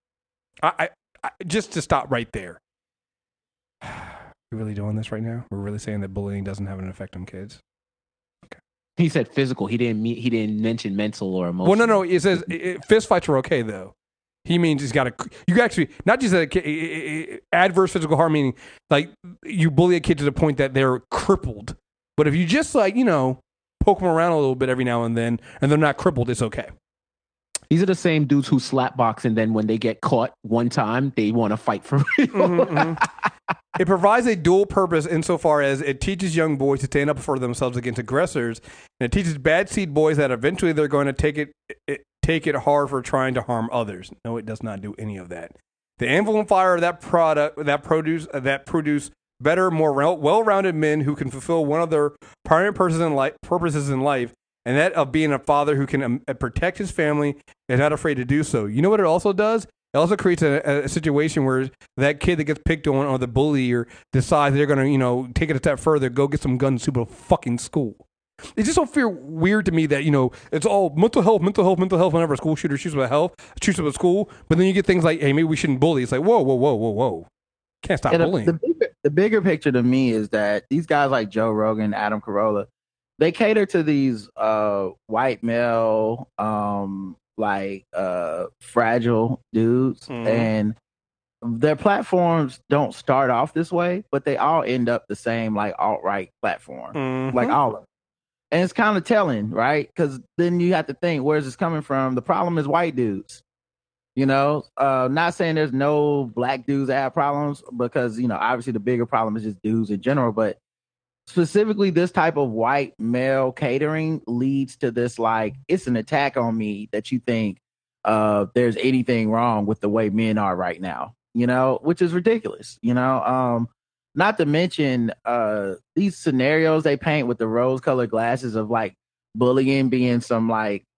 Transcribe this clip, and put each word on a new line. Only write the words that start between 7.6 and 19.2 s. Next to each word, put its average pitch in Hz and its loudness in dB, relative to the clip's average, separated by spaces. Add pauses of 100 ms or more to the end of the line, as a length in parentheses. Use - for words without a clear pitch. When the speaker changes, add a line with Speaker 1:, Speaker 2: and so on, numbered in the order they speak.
Speaker 1:
Okay. - -20 (380)
Speaker 2:
He 170 2
said 143 -2
physical. 131 -2
He 107 -2
didn't 113 -2
mean, 117 -2
he 117 -4
didn't 107 -2
mention 113 -2
mental 104 -4
or 90 -2
emotional. 92 2
Speaker 1:
Well, 233 4
no, 214 2
no. - -
It 180 0
says, 175 0
i-, 165 -4
i-, 170 -6 (100)
fist 214 4
fights 180 2
are 147 2
okay, 131 0
though. 98 -10 (520)
He 175 2
means 160 2
he's 135 -6
got 135 0
a, 117 -8 (340)
you 180 4
actually, 196 0 (160)
not 240 2
just 226 0
that 180 4
a 156 0
ki-, 175 -2
i-, - -10
i-, 156 -8
i-, - -16 (120)
adverse 180 4
physical 160 0
harm, 160 2
meaning, 139 2 (340)
like, 151 2 (340)